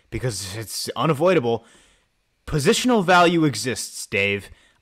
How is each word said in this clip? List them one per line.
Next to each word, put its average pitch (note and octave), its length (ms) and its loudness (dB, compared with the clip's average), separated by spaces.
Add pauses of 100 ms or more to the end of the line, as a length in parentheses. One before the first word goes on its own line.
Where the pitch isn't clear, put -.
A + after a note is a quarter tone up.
(100)
because G2+ 460 -6
it's - 400 -10
unavoidable. C#3 680 0 (840)
Positional G#3 580 2
value F3 400 4
exists, A#2 600 -4
Dave. G2+ 440 -2 (320)